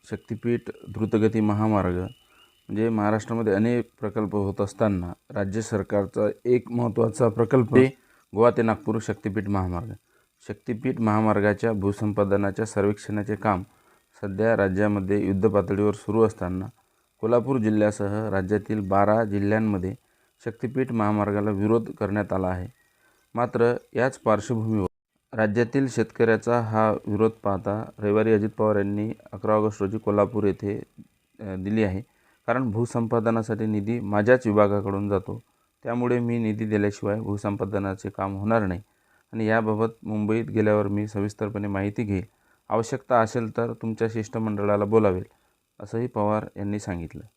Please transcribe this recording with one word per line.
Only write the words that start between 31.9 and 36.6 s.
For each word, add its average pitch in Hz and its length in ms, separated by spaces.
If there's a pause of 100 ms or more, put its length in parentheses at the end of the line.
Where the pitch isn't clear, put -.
कारण 123 240
भूसंपादनासाठी 113 960
निधी 107 340
माझ्याच 104 460
विभागाकडून 101 600
जातो, 101 340 (400)
त्यामुळे 123 360
मी 117 200
निधी 110 280